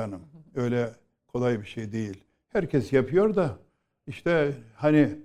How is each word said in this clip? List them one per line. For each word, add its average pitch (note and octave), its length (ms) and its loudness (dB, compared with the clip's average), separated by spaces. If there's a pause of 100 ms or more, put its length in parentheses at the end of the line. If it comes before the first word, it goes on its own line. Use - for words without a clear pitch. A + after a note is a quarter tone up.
Hanım. G2 180 -8 (340)
Öyle A#2+ 360 -2 (360)
kolay B2 340 -2
bir G#2 60 -14
şey A2 260 -10
değil. G#2+ 320 -6 (240)
Herkes D#3+ 440 -2
yapıyor F#3+ 440 2
da E3 200 0 (500)
işte D3+ 460 0 (220)
hani D3+ 360 4 (140)